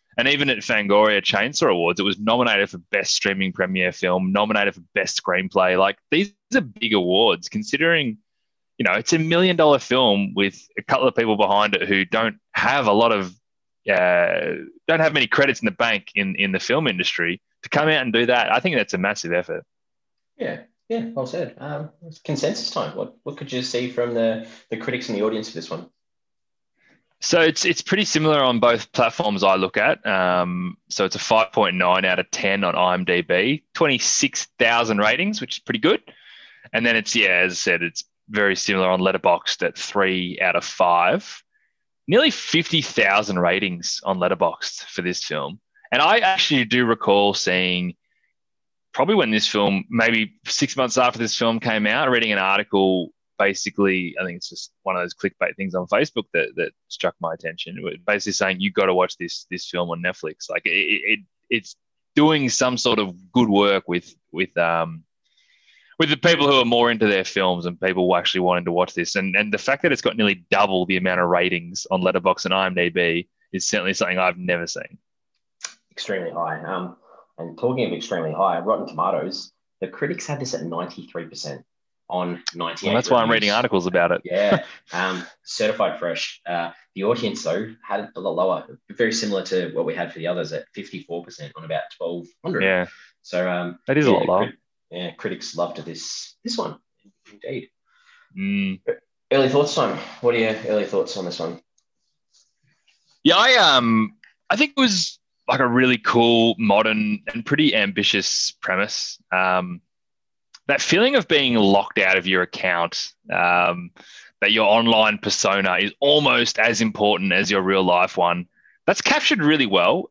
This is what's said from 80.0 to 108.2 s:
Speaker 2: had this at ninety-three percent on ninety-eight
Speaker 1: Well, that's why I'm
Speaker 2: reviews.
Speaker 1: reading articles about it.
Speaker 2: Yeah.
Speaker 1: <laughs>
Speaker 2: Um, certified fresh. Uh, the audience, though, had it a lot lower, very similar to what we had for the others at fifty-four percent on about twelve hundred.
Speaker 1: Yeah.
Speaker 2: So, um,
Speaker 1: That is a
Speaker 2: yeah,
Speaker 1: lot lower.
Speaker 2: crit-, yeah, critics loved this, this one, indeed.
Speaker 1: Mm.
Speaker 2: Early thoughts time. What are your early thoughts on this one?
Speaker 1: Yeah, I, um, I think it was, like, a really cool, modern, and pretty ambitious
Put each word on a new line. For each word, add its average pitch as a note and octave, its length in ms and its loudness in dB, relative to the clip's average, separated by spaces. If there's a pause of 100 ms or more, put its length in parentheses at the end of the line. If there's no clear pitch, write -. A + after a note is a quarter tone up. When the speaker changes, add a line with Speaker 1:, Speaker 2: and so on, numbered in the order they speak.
Speaker 2:
had C#3+ 120 -6
this B2+ 140 -8
at - 100 -8
ninety-three E2+ 640 -10
percent C#2+ 360 -14 (460)
on F2 340 -6 (100)
ninety-eight E2+ 360 -6
Speaker 1:
Well, G2+ 60 2
that's B2 140 0
why B2 120 4
I'm A2+ 80 2
Speaker 2:
reviews. A#2 120 4
Speaker 1:
reading G#2 100 0
articles G#2+ 360 0
about F2 240 2
it. F2 120 -2
Speaker 2:
Yeah. G2+ 420 0 (120)
Speaker 1:
<laughs> - 160 -20
Speaker 2:
Um, F#2 300 -4 (200)
certified G#2+ 560 -2
fresh. - 480 -6
Uh, E2+ 240 -4 (240)
the F#2+ 80 -6
audience, A2+ 400 -2
though, G2 300 -4 (100)
had G2+ 180 -4
it G2+ 140 -12
a - 40 -12
lot F#2 160 -4
lower, F2+ 440 -2 (100)
very A2 220 -2
similar G#2 320 -2
to F2+ 300 -2
what E2+ 120 -2
we D#2+ 80 -4
had E2+ 180 -8
for - 80 -16
the E2 80 -6
others E2+ 240 -4
at D#2+ 220 -10
fifty-four F2+ 500 -12
percent D2 320 -18
on E2 80 -20
about D#2 200 -6 (140)
twelve F2 280 -8 (180)
hundred. F#2+ 200 -4
Speaker 1:
Yeah. F#2 220 2 (360)
Speaker 2:
So, F2+ 280 -2
um, F2 380 -6
Speaker 1:
That C3+ 100 2
is D3 100 4
a A#2 40 6
Speaker 2:
yeah, F#2 60 4
Speaker 1:
lot E2+ 100 0
lower. F#2 180 2
Speaker 2:
crit-, B2 100 -10 (360)
yeah, F2 200 -10
critics - 440 -10
loved E2+ 300 -6
this, - 580 -14
this A#3 140 -8
one, D#3+ 200 -8 (540)
indeed. A#2 380 -12 (680)
Speaker 1:
Mm. G2 420 -4 (520)
Speaker 2:
Early C3+ 180 4
thoughts C#3 260 0
time. A2+ 220 0 (240)
What A#2+ 120 2
are A#2 60 0
your A2 160 0 (120)
early G#2 180 0
thoughts - 300 -2
on F#2+ 100 -6
this F2 140 -8
one? E2+ 220 -8 (1600)
Speaker 1:
Yeah, D#3+ 140 6
I, B3 180 4
um, A#2+ 600 4 (340)
I F#3 60 2
think C#4+ 200 0
it C#4 60 0
was, G3 380 0 (280)
like, B2+ 120 0
a C3 80 2
really B2 320 4
cool, A#2 580 4
modern, G#2+ 640 2 (100)
and A2+ 140 -8
pretty D3 300 2
ambitious G2+ 760 0 (100)